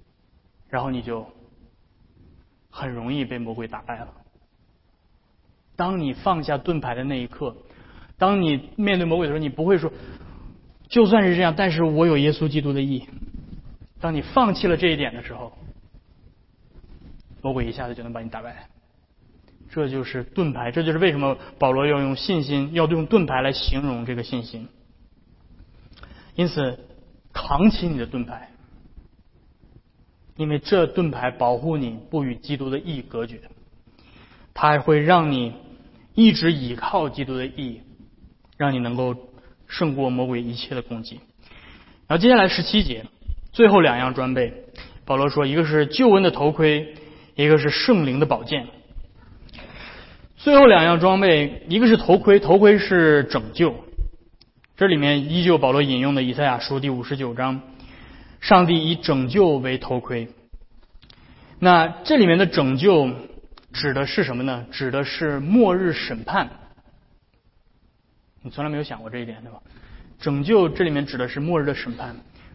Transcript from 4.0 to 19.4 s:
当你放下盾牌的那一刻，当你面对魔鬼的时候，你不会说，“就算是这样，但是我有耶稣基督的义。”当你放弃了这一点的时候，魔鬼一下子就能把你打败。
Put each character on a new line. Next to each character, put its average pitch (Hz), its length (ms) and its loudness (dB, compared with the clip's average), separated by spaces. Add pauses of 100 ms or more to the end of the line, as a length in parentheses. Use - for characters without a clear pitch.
当 185 240 -4
你 139 120 -4
放 170 300 -2
下 143 160 -4
盾 160 220 -4
牌 120 140 -8
的 127 100 -8
那 135 160 -6
一 120 60 -8
刻， 120 300 -10 (640)
当 190 240 2
你 143 340 -2
面 202 220 0
对 175 80 0
魔 165 100 0
鬼 175 100 0
的 143 40 -2
时 - 20 -4
候， 156 60 -4
你 156 100 -4
不 151 160 -6
会 185 140 2
说 156 140 -6 (960)
，“就 233 180 6
算 208 160 4
是 180 140 2
这 180 60 2
样， 165 140 2
但 190 140 0
是 165 140 0
我 160 220 2
有 156 120 4
耶 147 140 2
稣 156 160 -2
基 147 120 -2
督 143 120 -2
的 139 100 -2
义。” 135 220 -4 (960)
当 165 160 -6
你 143 60 -4
放 220 340 0
弃 - 120 -4
了 170 100 2
这 175 120 0
一 156 80 -2
点 127 180 -6
的 113 80 -14
时 - 100 -16
候， 120 220 -16 (1900)
魔 135 140 -4
鬼 127 100 -4
一 113 80 -8
下 123 160 -10
子 120 60 -12
就 117 80 -16
能 117 100 -12
把 117 80 -12
你 113 80 -12
打 113 140 -14
败。 - 260 -18 (1000)